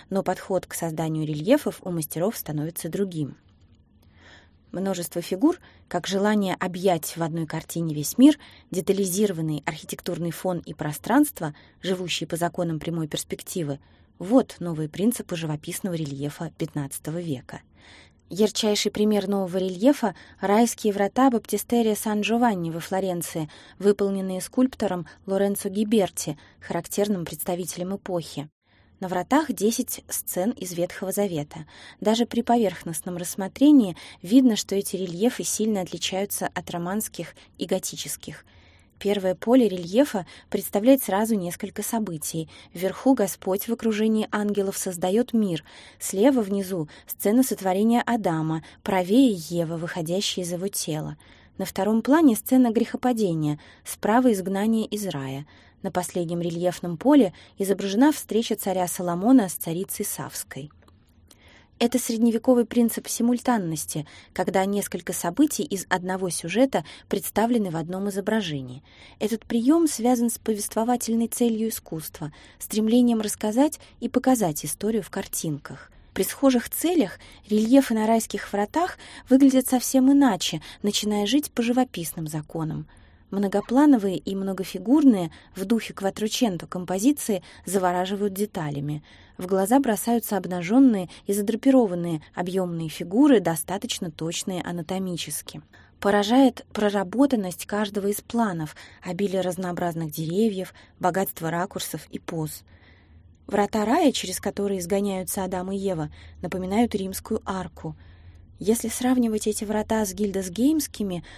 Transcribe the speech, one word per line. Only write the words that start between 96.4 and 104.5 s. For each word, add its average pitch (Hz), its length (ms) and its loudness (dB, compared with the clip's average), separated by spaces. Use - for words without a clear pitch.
проработанность 208 920 0
каждого 202 400 -2
из 202 140 -2
планов, 185 560 -2
обилие 185 380 -2
разнообразных 175 720 -4
деревьев, 185 600 -2
богатство 180 500 -2
ракурсов 170 600 -6
и 160 100 -10
поз. 156 420 -8
Врата 208 360 0
рая, 269 280 4
через - 280 -6
которые 202 380 -4